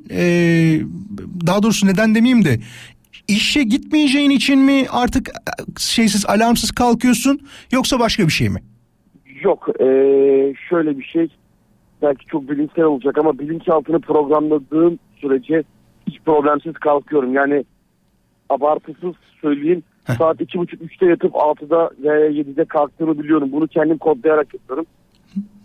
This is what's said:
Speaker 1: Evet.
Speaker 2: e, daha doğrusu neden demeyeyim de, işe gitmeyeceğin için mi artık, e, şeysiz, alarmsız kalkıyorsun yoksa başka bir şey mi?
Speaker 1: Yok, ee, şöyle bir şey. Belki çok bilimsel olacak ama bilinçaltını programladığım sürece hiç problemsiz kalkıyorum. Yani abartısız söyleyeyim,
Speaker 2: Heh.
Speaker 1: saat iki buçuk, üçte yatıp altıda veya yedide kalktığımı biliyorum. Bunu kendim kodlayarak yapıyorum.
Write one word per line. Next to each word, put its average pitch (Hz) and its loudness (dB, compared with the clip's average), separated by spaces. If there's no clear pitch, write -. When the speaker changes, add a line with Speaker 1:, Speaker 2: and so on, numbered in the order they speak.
Speaker 1:
Evet. 170 2
Speaker 2:
e, 170 -8
daha 196 2
doğrusu 202 2
neden 214 2
demeyeyim 233 4
de, 120 2
işe 214 0
gitmeyeceğin 285 2
için 277 2
mi 269 4
artık, 247 -2
e, - -16
şeysiz, 214 0
alarmsız 226 2
kalkıyorsun 247 0
yoksa 262 0
başka 214 0
bir 151 0
şey 113 -2
mi? 95 -6
Speaker 1:
Yok, 170 0
ee, - 2
şöyle 156 -2
bir 127 -14
şey. 165 -2
Belki 143 -2
çok 139 -8
bilimsel 151 -2
olacak 139 0
ama 151 0
bilinçaltını 160 -2
programladığım 151 0
sürece 143 -2
hiç - -10
problemsiz 147 0
kalkıyorum. 143 -2
Yani 139 0
abartısız 151 -4
söyleyeyim, 151 -2
Speaker 2:
Heh. - -4
Speaker 1:
saat 160 0
iki 175 -8
buçuk, - -8
üçte 170 -2
yatıp 170 0
altıda 151 0
veya 151 2
yedide 147 -2
kalktığımı 156 -2
biliyorum. 147 -2
Bunu 151 -2
kendim 160 0
kodlayarak 151 0
yapıyorum. 147 -10